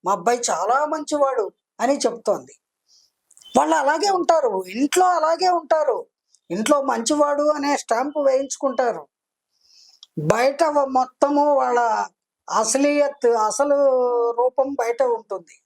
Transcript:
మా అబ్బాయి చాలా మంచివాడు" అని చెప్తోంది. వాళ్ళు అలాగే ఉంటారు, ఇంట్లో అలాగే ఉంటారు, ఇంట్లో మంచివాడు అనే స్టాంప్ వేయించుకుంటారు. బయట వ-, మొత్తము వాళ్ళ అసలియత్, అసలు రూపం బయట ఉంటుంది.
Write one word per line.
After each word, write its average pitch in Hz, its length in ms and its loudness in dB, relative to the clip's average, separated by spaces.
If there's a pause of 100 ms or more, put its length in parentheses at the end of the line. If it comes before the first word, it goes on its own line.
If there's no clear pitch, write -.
మా 185 80 0
అబ్బాయి 214 280 0 (100)
చాలా 220 360 0
మంచివాడు" 285 640 -2 (280)
అని 269 160 0
చెప్తోంది. 180 600 -4 (1000)
వాళ్ళు 311 180 2
అలాగే 311 340 0
ఉంటారు, 294 540 0
ఇంట్లో 277 420 0
అలాగే 330 420 0
ఉంటారు, 311 580 0 (440)
ఇంట్లో 247 320 0
మంచివాడు 285 600 0
అనే 285 340 0
స్టాంప్ 285 420 -2
వేయించుకుంటారు. 262 920 -2 (1080)
బయట 240 460 2
వ-, 294 220 0
మొత్తము 285 680 0
వాళ్ళ 240 520 0 (440)
అసలియత్, 277 760 0
అసలు 233 480 0 (560)
రూపం 254 500 -2
బయట 233 220 -2
ఉంటుంది. 220 640 -6